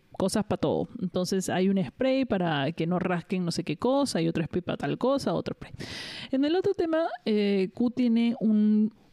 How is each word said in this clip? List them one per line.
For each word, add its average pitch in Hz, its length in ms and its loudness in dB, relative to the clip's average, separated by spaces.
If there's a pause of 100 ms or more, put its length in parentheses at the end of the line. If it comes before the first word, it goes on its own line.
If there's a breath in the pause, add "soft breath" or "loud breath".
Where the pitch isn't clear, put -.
(180)
cosas 196 280 0
pa' 214 120 -2
todo. 98 300 0 (140)
Entonces 185 480 -2
hay 185 180 2
un 196 160 2
spray 262 420 0
para 165 480 0
que 160 120 -2
no 180 140 0
rasquen 180 440 -2
no 170 80 -2
sé 160 120 -4
qué 151 140 -6
cosa, 262 420 0
hay 165 80 2
otro 160 160 0
spray 175 180 -4
pa' - 160 -6
tal 143 220 -4
cosa, 254 340 0
otro - 220 -4
spray. - 180 -18 (580 loud breath)
En 269 140 2
el 320 100 2
otro 381 200 2
tema, 330 320 0 (180)
eh, 202 480 2
Q 240 160 2
tiene 233 500 2
un, 214 540 4 (200)